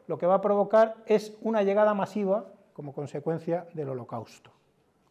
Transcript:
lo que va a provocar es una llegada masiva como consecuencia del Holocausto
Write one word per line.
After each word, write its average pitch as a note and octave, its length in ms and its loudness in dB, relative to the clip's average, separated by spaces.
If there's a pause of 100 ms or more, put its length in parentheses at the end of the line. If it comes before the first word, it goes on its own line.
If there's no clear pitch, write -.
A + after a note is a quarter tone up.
lo D#3 100 -6
que E3+ 80 -2
va F3+ 80 4
a F#3+ 60 4
provocar G#3 560 4 (100)
es G#3+ 340 0
una A3 220 0
llegada G#3 320 4
masiva G3 520 -2 (260)
como D3 200 -14
consecuencia D#3+ 800 -6
del D3 160 -8
Holocausto A#2+ 600 -12 (600)